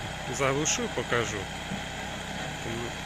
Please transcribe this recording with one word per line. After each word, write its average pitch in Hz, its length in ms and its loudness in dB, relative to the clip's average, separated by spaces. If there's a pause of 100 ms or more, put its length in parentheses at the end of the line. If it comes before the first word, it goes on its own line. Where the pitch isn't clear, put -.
(340)
заглушу, 139 480 4 (120)
покажу. 113 440 2 (1700)